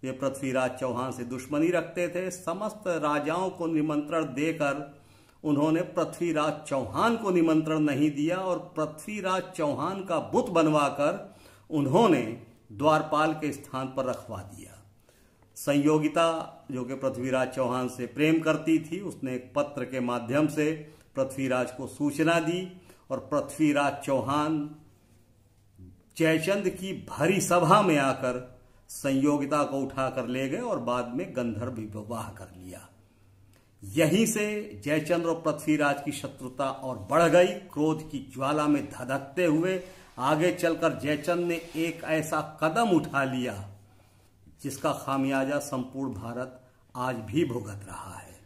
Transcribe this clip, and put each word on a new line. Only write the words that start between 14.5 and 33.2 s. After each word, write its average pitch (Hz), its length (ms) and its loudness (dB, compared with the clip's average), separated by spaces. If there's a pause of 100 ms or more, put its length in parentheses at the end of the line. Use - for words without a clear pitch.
संयोगिता, 156 1120 2
जो 127 120 -4
कि 127 120 -6
पृथ्वीराज 131 540 0
चौहान 127 400 -2
से 123 180 -8
प्रेम 156 340 2
करती 156 400 2
थी, 175 200 -8
उसने 135 340 -6
एक - 200 -8
पत्र 143 300 -2
के 127 160 -4
माध्यम 123 480 0
से 151 220 0 (440)
पृथ्वीराज 131 560 0
को 131 160 -10
सूचना 156 540 2
दी 175 260 -2 (440)
और 135 80 -4 (120)
पृथ्वीराज 143 720 0
चौहान 147 680 0 (1500)
जयचंद 165 540 2
की 190 220 -8 (160)
भरी 170 320 2
सभा 180 400 6
में 170 160 6
आकर 127 480 0 (440)
संयोगिता 143 760 2
को 139 140 -2
उठाकर 131 500 -2
ले 131 220 -2
गए 165 100 -2
और 226 220 -2
बाद 120 340 -2
में 175 100 -2 (100)
गंधर्व 120 380 -2
विवाह 110 580 -8
कर 95 240 -16
लिया। 90 320 -16 (960)